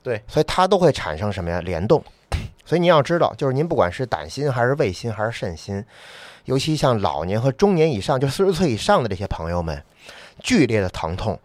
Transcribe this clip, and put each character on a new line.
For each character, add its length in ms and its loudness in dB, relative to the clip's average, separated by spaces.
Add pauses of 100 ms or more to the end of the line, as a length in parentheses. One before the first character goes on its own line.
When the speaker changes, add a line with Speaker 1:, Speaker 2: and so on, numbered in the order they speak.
Speaker 1:
对。 240 -4
Speaker 2:
所 140 0
以 40 4
它 220 2
都 120 4
会 120 6
产 280 -4
生 120 -2
什 140 -6
么 60 -4
呀？ 100 -2
联 260 -4
动。 160 4 (640)
所 140 -2
以 20 2
您 80 2
要 140 8
知 160 0
道， 180 2
就 120 -2
是 40 0
您 140 0
不 80 -2
管 160 4
是 160 -4
胆 240 -6
心 220 -4
还 120 2
是 100 2
胃 180 0
心 200 -6
还 120 -4
是 80 -2
肾 240 -8
心， 280 -8 (600)
尤 120 -2
其 200 0
像 240 2
老 240 0
年 160 -2
和 100 0
中 240 2
年 160 4
以 100 -2
上， 200 0
就 80 0
四 180 0
十 60 2
岁 180 0
以 60 0
上 260 2
的 60 -2
这 80 -4
些 100 -6
朋 240 -6
友 100 -2
们， 220 -6 (560)
剧 280 2
烈 140 2
的 100 0
疼 260 -6
痛 280 -4